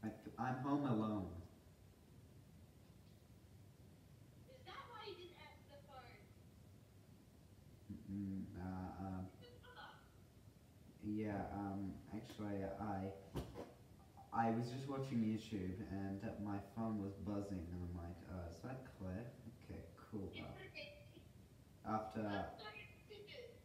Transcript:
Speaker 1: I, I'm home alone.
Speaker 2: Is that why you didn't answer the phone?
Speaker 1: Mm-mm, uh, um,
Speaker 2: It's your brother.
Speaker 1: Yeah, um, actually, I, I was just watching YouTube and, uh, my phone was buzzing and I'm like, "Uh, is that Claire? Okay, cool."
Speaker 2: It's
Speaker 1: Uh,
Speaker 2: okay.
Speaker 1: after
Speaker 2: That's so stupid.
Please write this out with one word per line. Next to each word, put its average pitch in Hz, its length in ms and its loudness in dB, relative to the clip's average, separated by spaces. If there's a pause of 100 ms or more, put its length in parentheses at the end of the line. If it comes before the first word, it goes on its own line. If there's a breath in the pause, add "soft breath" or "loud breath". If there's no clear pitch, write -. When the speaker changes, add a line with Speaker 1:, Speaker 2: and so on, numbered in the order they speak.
Speaker 1:
I, 110 40 4 (340)
I'm 127 220 8
home 143 220 8
alone. 107 420 8 (3250)
Speaker 2:
Is 523 180 -12
that 370 220 -8
why 440 240 -8
you 349 80 -4
didn't 359 240 -10
answer - 320 -12
the - 60 -10 (100)
phone? 262 320 -10 (1700)
Speaker 1:
Mm-mm, 98 640 2
uh, 92 480 0
um, 95 300 2
Speaker 2:
It's - 100 -12
your - 160 -12
brother. - 320 -10 (1120)
Speaker 1:
Yeah, 107 380 4 (160)
um, 98 340 2 (240)
actually, 104 480 2 (160)
I, 98 320 4 (1200)
I 113 200 8
was 120 200 6
just 135 160 0
watching 135 320 4
YouTube 104 560 6 (160)
and, 98 320 2
uh, 113 40 2 (160)
my 101 140 4 (180)
phone 110 260 4
was 98 120 2 (140)
buzzing 101 320 4
and 87 240 0
I'm 87 140 0
like, 85 220 -2 (120)
"Uh, 87 200 0
is - 120 -6
that 127 220 -2 (120)
Claire? 98 300 2 (380)
Okay, 87 160 -4 (300)
cool." 95 200 2
Speaker 2:
It's - 80 -4
Speaker 1:
Uh, 76 80 -2 (240)
Speaker 2:
okay. - 200 -6 (960)
Speaker 1:
after 107 360 4
Speaker 2:
That's 101 400 2
so - 60 -4 (380)
stupid. 466 440 -10 (140)